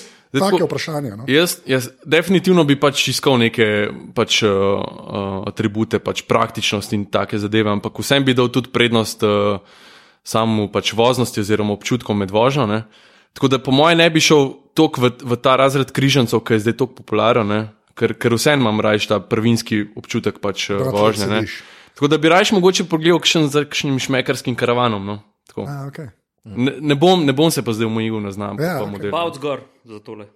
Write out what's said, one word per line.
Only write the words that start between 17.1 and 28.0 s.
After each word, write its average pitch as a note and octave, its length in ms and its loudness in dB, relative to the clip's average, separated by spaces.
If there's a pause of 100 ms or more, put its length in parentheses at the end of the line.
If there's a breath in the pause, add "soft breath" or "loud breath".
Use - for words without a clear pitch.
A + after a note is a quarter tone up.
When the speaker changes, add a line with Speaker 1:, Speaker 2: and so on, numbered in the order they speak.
Speaker 1:
ne. G#2 160 -2 (300)
Ker, A2+ 220 -2
ker A#2 180 0
vseeno C#3 300 2
imam G#2+ 180 2
rajši G#2+ 280 0
ta G#2 120 0
prvinski A2+ 720 0
občutek - 460 -6
pač, - 320 -6
eh, G2+ 60 -4
Speaker 2:
Brati, G2+ 160 -2
Speaker 1:
vožnje, G#2 340 2
ne. G#2 140 0
Speaker 2:
sediš. G#2 180 -6 (340 loud breath)
Speaker 1:
Tako - 160 -2
da D3+ 100 2
bi D#3 120 2
rajši G3+ 240 4
mogoče F#3 320 2
pogledal D#3+ 340 2
kakšen, D#3 300 2
za D3 120 0
kakšnim C#3+ 360 -4
šmekerskim B2+ 580 -2
karavanom, A#2+ 480 0
no. G2+ 140 -8 (260)
Tako. - 200 -12
Speaker 2:
A, C#3 220 -10
okej. C#3+ 220 -16 (380)
Speaker 1:
Ne, A#2 320 -2
ne D3 180 0
bom, F3+ 240 4
ne C#3 140 2
bom D#3 180 2
se D3 80 -4
pa A#2 140 -2
zdaj A2 120 -2
omejil A2 320 -2